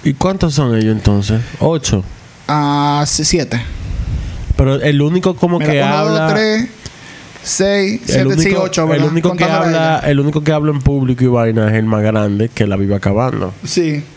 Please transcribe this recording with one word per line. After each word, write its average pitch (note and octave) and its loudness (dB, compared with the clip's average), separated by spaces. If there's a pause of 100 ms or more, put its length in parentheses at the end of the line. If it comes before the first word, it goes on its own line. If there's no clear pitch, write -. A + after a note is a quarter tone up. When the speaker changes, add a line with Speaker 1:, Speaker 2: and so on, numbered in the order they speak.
Speaker 1:
¿Y C#3+ 2
cuántos F3+ -2
son C3 2
ellos A2 2
entonces? G#2 2 (180)
¿Ocho? D3+ 0 (440)
Speaker 2:
Ah, D3 0
sí, D3+ 0
siete. C#3 0 (960)
Speaker 1:
Pero C3+ 2
el C#3+ 2
único F3+ 2
como F3 2
Speaker 2:
Mira, D3+ 0
Speaker 1:
que C#3 2
Speaker 2:
uno, C#3 2 (100)
Speaker 1:
habla D#3+ 2
Speaker 2:
dos, D#3+ 2
tres, A3 0 (760)
seis, G3+ 0
Speaker 1:
el - -10
Speaker 2:
siete, C3 2
Speaker 1:
único, D#3+ 2
Speaker 2:
sí, G3 2
ocho, D#3+ -2
Speaker 1:
el D#3+ 0
Speaker 2:
¿verdad? D3 2
Speaker 1:
único E3 0
que D#3 -4
Speaker 2:
Contándola D#3+ 0
a - 0
Speaker 1:
habla, D#3+ 0
Speaker 2:
ella. C#3+ 0
Speaker 1:
el C#3+ 2
único D3+ 0
que D#3 0
habla D3+ 0
en C#3 -2
público C3 0
y B2+ 4
vaina A2+ 2
es A2 2
el A2 2
más A2 0
grande, G#2+ 0
que G#2+ 0
la G2 0
vive G2 0
acabando. G2+ -2 (120)
Speaker 2:
Sí. D#3 -2 (140)